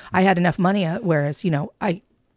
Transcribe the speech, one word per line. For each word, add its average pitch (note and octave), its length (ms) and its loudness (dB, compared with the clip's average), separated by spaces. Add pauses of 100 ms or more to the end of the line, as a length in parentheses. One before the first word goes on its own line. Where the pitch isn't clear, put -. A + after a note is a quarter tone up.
(100)
I F#3 120 2
had F#3+ 160 4
enough F3 200 0
money, F#3+ 280 0
uh, F3 140 -4
whereas, D3+ 440 -2
you F3+ 60 -2
know, D3+ 300 -2
I, G3 200 -4 (360)